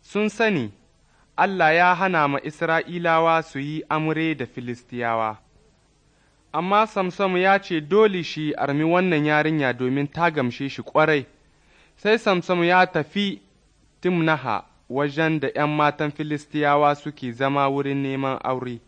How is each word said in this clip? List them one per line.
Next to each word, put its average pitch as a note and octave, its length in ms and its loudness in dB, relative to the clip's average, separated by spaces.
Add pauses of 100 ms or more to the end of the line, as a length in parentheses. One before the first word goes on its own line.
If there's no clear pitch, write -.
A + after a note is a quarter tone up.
Sun G#3 280 -2
sani F3+ 420 -2 (680)
Allah F3 360 4
ya F3+ 200 4
hana E3+ 320 2
ma C#3 160 0
Isra'ilawa E3 1000 0
su - 160 -10
yi D3 300 -8
amre D#3 460 -2
da B2+ 100 -6
Filistiyawa. A#2 920 -6 (1120)
Amma G3 360 2
Samson F#3 500 -2
ya F#3+ 220 4
ce F3 220 -4
dole F#3 420 2
shi D3+ 340 -6
armi C#3+ 260 -2
wannan E3 420 2
yarinya D3+ 480 2
domin B2+ 380 -2
ta E3+ 200 0
gamshe C3+ 380 -4
shi B2 120 -12
ƙwarai. D3+ 440 2 (680)
Sai G#3+ 240 0
Samson F3+ 440 0
ya F3+ 220 6
tafi F3+ 540 -4 (600)
Timnaha, D#3 640 0 (240)
wajen D3 500 0
da C3+ 160 -2
’yan D3 140 0
matan D3+ 420 0
Filistiyawa D3 840 0
suke C#3 360 -12
zama C3+ 380 0
wurin C#3 340 -2
neman C3+ 400 -4
aure. B2 440 -6